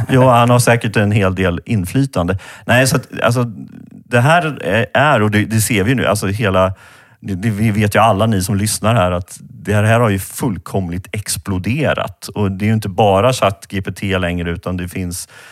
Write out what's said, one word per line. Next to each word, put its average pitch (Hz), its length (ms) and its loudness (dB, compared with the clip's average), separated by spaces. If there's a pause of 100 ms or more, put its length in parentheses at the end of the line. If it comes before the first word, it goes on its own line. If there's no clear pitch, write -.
jo, 127 180 4
han 120 220 6
har 120 100 4
säkert 117 380 0
en 104 140 2
hel 95 240 2
del 87 300 0
inflytande. 95 720 -2 (280)
Nej, 127 220 2
så - 80 0
att, - 280 -6
alltså, 120 200 0 (640)
det 120 140 0
här 156 440 2
är, 107 300 0
är 135 280 2
och 104 100 2
det, 104 140 2
det 110 160 0
ser 104 220 0
vi 127 120 2
nu, 98 100 0
alltså 101 220 0
hela, 95 460 0 (460)
det, 101 160 -8
det, 98 140 -4
vi 110 220 0
vet 104 240 0
ju 107 40 4
alla 107 260 4
ni 107 180 0
som 104 120 -2
lyssnar 107 400 0
här 90 160 2
att 90 300 -6
det - 320 -8
här, 104 100 2
här 113 160 2
har 120 100 2
ju 98 100 0
fullkomligt 92 920 -6
exploderat. 95 1160 -4
Och 101 240 -2
det 95 140 -4
är - 20 0
ju 113 60 2
inte 110 160 -2
bara 101 440 4
chatt 101 360 -2
G 98 120 -6
P 98 100 -8
T 95 260 -4
längre, 87 340 -4
utan 87 260 -6
det 90 120 -6
finns, 87 400 -8 (220)